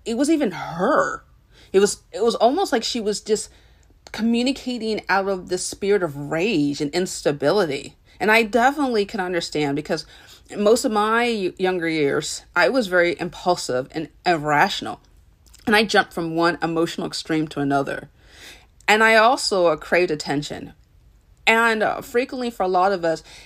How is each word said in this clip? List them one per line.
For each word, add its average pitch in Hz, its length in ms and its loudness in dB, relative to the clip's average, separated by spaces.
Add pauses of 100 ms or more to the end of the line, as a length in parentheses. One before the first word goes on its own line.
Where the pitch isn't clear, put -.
it 226 100 -4
was 269 140 0
even 294 220 0
her. - 720 -2 (480)
It 190 80 4
was, - 220 0 (100)
it 180 100 -4
was 226 120 2
almost 285 360 2
like 233 140 0
she 240 160 -4
was 202 180 -4
just - 300 -4 (640)
communicating 233 960 -2
out 190 180 0
of 185 220 -4
the 180 80 -2
spirit 196 460 -2
of 147 120 -4
rage 147 640 -2
and 147 120 -4
instability. 165 1040 -2 (260)
And 208 100 2
I 226 120 6
definitely 240 600 2
can 202 140 -8
understand 165 560 -2
because 151 300 -4 (520)
most 208 260 4
of 254 80 -2
my 220 340 2
y-, 214 320 -2
younger 185 300 -2
years, 151 560 -2 (120)
I 175 140 4
was 247 180 0
very 175 320 2
impulsive 151 720 -4
and 156 180 -8 (160)
irrational. 151 760 0 (680)
And 220 80 4
I 220 80 6
jumped 202 300 2
from 165 220 -6
one 170 260 2
emotional 165 440 -2
extreme 156 440 -4
to 143 100 -6
another. 139 500 -2 (800)
And 214 160 6
I 220 120 6
also, 214 520 4
uh, 156 80 2
craved 180 340 0
attention. - 640 -6 (720)
And, 226 380 2
uh, - 180 -2
frequently 254 480 -4
for 220 140 -4
a 185 40 0
lot 185 240 2
of 175 140 -2
us, 160 180 -2 (220)